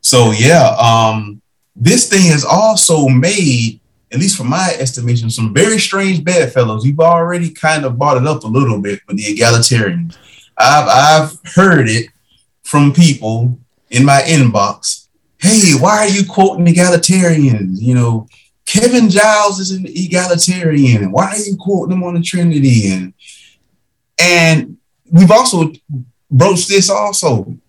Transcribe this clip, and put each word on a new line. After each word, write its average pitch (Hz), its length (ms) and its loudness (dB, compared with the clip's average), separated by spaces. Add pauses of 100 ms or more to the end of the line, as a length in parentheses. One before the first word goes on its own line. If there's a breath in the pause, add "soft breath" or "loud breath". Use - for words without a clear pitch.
So, 120 300 2
yeah, 131 480 2
um, 110 600 0 (340)
this 214 340 0
thing 196 220 2
has 147 140 0
also 175 600 2
made, 131 720 0 (320)
at 120 80 -6
least 190 180 -2
from 123 120 -8
my 180 300 -2
estimation, 120 500 -4
some 110 240 -6
very 208 260 0
strange 190 440 -2
bedfellows. 123 600 -2
You've 143 140 -2
already 170 520 0
kind 156 340 -4
of 123 120 -6
brought 135 200 0
it 127 100 -2
up 143 160 -6
a 113 40 -12
little 117 320 -2
bit 98 280 -8
with 98 100 -8
the 104 60 -8 (120)
egalitarians. 117 800 -2 (420 soft breath)
I've, 143 300 2
I've 151 680 0
heard 170 360 2
it 113 180 -4 (560)
from 143 300 0
people 123 680 0 (320)
in 123 140 2
my 139 160 2
inbox. 120 840 -2 (320)
"Hey, 196 400 2
why 196 200 2
are 214 80 0
you 196 180 0
quoting 190 400 0
egalitarians? 170 1120 0
You 123 160 -2
know, 117 320 -2 (380 soft breath)
Kevin 233 440 2
Giles 208 500 2
is 185 120 -8
an 190 160 -8
egalitarian. 170 1200 0
Why 165 200 0
are 208 60 -8
you 202 200 -6
quoting 185 400 -4
him 180 60 -4
on 175 120 -8
the 170 60 -2
Trinity?" 139 680 0
And, 92 220 -8 (1040 soft breath)
and 165 580 0 (340)
we've 175 200 6
also 196 400 2 (600)
broached 175 360 2
this 196 220 0
also. 175 680 -4 (120)